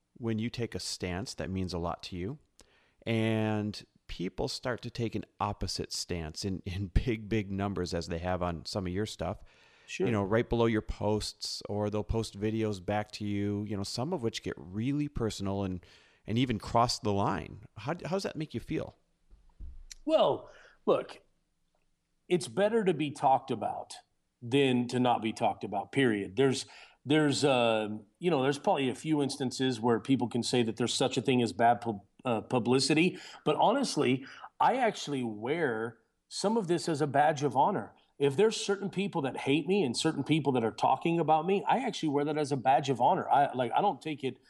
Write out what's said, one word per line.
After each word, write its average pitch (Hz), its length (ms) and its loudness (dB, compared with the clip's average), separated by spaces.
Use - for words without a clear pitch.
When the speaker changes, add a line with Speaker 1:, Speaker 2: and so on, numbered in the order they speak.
Speaker 1:
when 113 220 -2
you 113 120 -4
take 113 240 -6
a 92 60 -8
stance - 540 -6
that 73 140 -6
means 92 240 -2
a 87 60 -4
lot 85 260 -6
to - 120 -12
you, 101 220 -6
and 110 800 0
people - 400 -4
start - 340 -6
to 120 80 -10
take 113 240 -4
an 104 100 -6
opposite - 540 -4
stance 82 520 -6
in, 95 220 -4
in 95 200 -4
<laughs> 87 80 -12
big, 110 340 0
big 101 220 -2
numbers 95 440 -4
as 82 140 -4
they 85 100 -4
have 90 240 -2
on 85 240 -4
some 95 200 -4
of 90 60 -4
your 104 140 -2
stuff? 87 320 -6
Speaker 2:
Sure. - 200 -4
Speaker 1:
You 120 60 0
know, 104 100 2
right 113 240 2
below 117 200 2
your 110 160 2
posts, - 840 -4
or 104 220 -2
they'll 104 160 -2
post 110 340 -4
videos 107 460 -2
back 101 280 -2
to - 120 -8
you, 101 420 -2
you 104 80 -6
know, 98 100 -4
some 131 280 -4
of 160 100 -4
which - 200 -2
get - 160 -4
really 120 500 -2
personal 98 560 -4
and, 92 160 -4
and 107 100 -2
even 123 220 2
cross 120 400 2
the 107 140 0
line. 101 480 -2
How, 120 160 -6
how 160 120 -2
does 196 80 -4
that - 120 -8
make 156 160 -8
you 113 80 -6
feel? - 360 -6
Speaker 2:
Well, 208 460 6
look, - 360 2
it's 175 200 0
better 208 360 2
to 180 80 4
be 147 180 -2
talked 135 400 2
about - 440 -6
than 123 460 2
to 127 120 0
not 120 220 2
be 110 100 -2
talked 107 320 -2
about, 98 260 -6
period. 101 460 2
There's, 131 300 2
there's, 143 360 4
uh, 117 460 4
you 175 120 0
know, 139 120 4
there's 139 160 2
probably 143 320 2
a 107 40 -2
few 156 280 0
instances 131 580 -2
where 113 180 4
people 127 300 0
can 117 140 -2
say 123 220 2
that 113 120 -2
there's 120 160 0
such - 240 0
a 127 60 0
thing 127 180 4
as 107 140 0
bad 117 260 4
pub-, 107 220 -6
uh, 110 160 0
publicity, 135 760 2
but 151 140 2
honestly, 156 720 2
I 185 160 4
actually 147 480 -2
wear 117 720 -2
some 220 300 0
of 190 100 -2
this 170 220 0
as 143 100 0
a 151 60 2
badge 143 360 2
of 131 140 0
honor. 143 360 2
If 139 180 2
there's 220 200 4
certain 196 340 -2
people 175 320 -2
that 131 140 -4
hate 147 300 0
me 190 180 4
and 120 120 0
certain 151 280 0
people 147 280 2
that 123 120 2
are 107 80 0
talking 151 480 0
about 156 260 2
me, 190 220 0
I 185 100 4
actually 208 320 -4
wear 143 140 0
that 147 120 -2
as 147 140 0
a 143 60 0
badge 135 340 2
of 120 100 -2
honor. 139 300 2
I, 139 240 4
like, - 200 -2
I 143 60 2
don't 180 220 0
take 151 220 -8
it, 123 140 -4